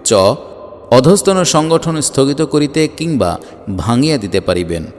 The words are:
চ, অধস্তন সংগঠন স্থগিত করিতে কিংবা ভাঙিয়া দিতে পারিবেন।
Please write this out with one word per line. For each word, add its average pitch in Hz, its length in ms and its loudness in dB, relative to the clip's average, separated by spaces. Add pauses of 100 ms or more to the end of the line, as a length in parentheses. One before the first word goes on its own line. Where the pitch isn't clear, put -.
চ, - 60 2 (800)
অধস্তন 180 540 4
সংগঠন 160 560 0
স্থগিত 139 420 0
করিতে 151 540 0
কিংবা 107 420 -2 (380)
ভাঙিয়া 123 400 0
দিতে 98 240 -2
পারিবেন। 85 420 -2 (160)